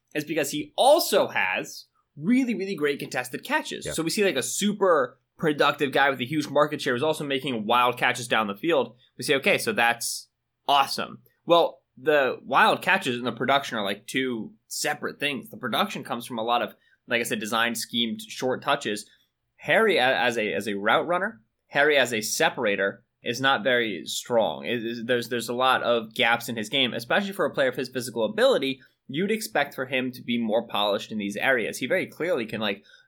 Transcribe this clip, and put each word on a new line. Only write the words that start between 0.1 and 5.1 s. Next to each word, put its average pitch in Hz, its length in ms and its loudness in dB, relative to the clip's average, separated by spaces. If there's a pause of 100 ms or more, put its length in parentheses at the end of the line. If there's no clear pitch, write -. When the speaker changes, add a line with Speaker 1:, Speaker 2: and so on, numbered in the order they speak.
Speaker 1:
is 147 120 -4
because 151 260 -2
he 151 240 -8
also 214 520 4
has 104 580 -4 (300)
really, 240 400 2
really 190 200 -4
great 143 240 -2
contested 135 440 -6
catches. - 420 -4
Speaker 2:
Yeah. - 80 -6
Speaker 1:
So 160 100 -4
we 160 60 -2
see, 202 160 0
like, 170 100 2
a 123 80 -2
super 185 760 0 (200)